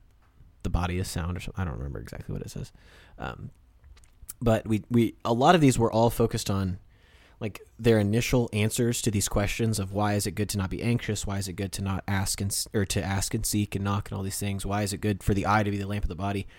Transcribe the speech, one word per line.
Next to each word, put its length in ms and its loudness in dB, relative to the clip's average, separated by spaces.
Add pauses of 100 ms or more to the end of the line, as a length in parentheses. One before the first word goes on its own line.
(640)
the 80 -2
body 280 0
is 100 -4
sound, 280 -4
or 40 -8
something. 200 -8
I 40 -2
don't 120 -6
remember 240 -8
exactly 320 -12
what 100 -6
it 80 -12
says. 220 -12 (460)
Um, 320 -10 (880)
but 260 4
we, 240 0
we, 240 4 (100)
a 80 2
lot 220 6
of 60 6
these 180 6
were 140 4
all 180 6
focused 400 0
on, 280 0 (640)
like, 200 -8 (180)
their 200 6
initial 540 2
answers 500 0
to 80 0
these 180 2
questions 500 0
of 140 -4
why 220 2
is 120 0
it 60 -4
good 180 -2
to 80 -4
not 120 -2
be 120 -6
anxious? 440 0
Why 120 -4
is 100 -6
it 60 -8
good 180 -6
to 100 -6
not 260 -2
ask 320 0
and 100 -2
s-, 220 -6
or 140 2
to 160 -2
ask 320 -2
and 120 -2
seek 280 0
and 100 -2
knock 260 -2
and 60 -8
all 80 -6
these 140 -6
things? 280 -4
Why 160 0
is 100 -2
it 80 -6
good 220 0
for 120 2
the 120 0
eye 160 4
to 80 0
be 80 -2
the 80 -6
lamp 180 -4
of 40 2
the 80 -8
body? 300 -4 (120)